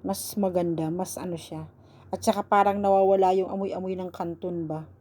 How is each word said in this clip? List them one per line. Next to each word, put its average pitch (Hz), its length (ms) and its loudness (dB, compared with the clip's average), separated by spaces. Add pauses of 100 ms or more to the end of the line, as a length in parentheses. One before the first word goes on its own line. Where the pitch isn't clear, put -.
Mas - 320 -6
maganda, 175 560 0
mas 185 240 -6
ano 175 160 -8
siya. 160 320 -10 (480)
At - 80 -8
saka 202 240 0
parang 202 320 4
nawawala 196 560 6
yung 190 160 0
amoy-amoy 190 480 -6
ng 180 160 -8
kanton 170 560 -6
ba. 156 160 -6 (160)